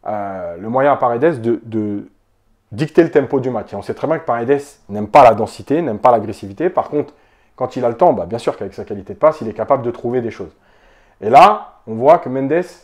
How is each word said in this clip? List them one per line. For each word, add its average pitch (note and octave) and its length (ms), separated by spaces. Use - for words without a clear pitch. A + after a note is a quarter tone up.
euh, F#2+ 500
le G2 120
moyen C3+ 240
à B2+ 40
Paredes B2+ 440
de, A2+ 240
de G#2 460
dicter D3+ 300
le D#3+ 80
tempo C#3 300
du B2+ 100
match. G#2+ 220
Et - 40
on - 60
sait A#2 120
très - 120
bien D#3+ 120
que D#3+ 60
Paredes B2 360
n'aime G#2 200
pas A#2 140
la A2+ 120
densité, A2 460
n'aime A#2 180
pas B2 120
l'agressivité. G#2+ 600
Par - 180
contre, D3 260
quand B2+ 200
il B2 80
a A#2+ 40
le A#2 80
temps, F3 160
bah, F#2 140
bien G#2+ 120
sûr - 180
qu'avec G2 180
sa G#2 100
qualité G2+ 300
de - 40
passe, D3+ 220
il A3 80
est G#3+ 60
capable C3+ 280
de A#2+ 80
trouver B2 300
des A2+ 100
choses. - 240
Et G#2+ 100
là, F#3+ 560
on A2 80
voit C#3 240
que D3+ 100
Mendes C#3 360